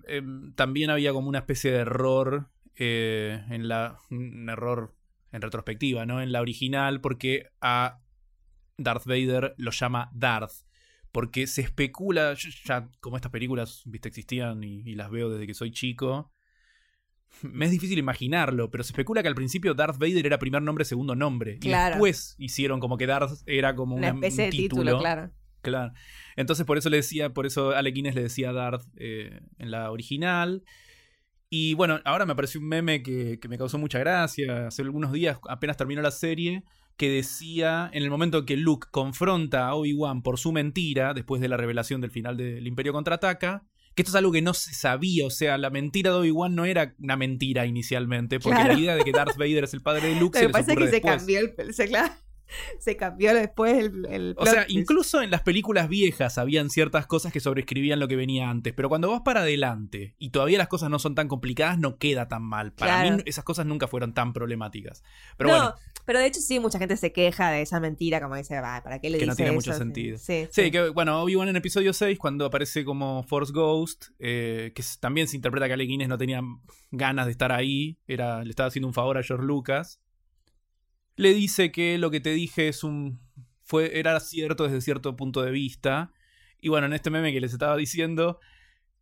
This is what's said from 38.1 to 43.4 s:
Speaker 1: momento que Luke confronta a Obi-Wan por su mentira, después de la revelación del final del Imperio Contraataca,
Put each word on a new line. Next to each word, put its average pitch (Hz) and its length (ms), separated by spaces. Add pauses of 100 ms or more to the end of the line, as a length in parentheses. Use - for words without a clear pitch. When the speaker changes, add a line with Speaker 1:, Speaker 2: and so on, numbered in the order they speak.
Speaker 1:
momento 156 360
que 139 100
Luke 151 340
confronta 135 800
a 139 60
Obi-Wan 147 480
por 127 160
su 165 140
mentira, 147 600
después 127 280
de 127 60
la 127 80
revelación 120 440
del 120 100
final 120 260
del 120 300
Imperio 131 260
Contraataca, 175 720 (300)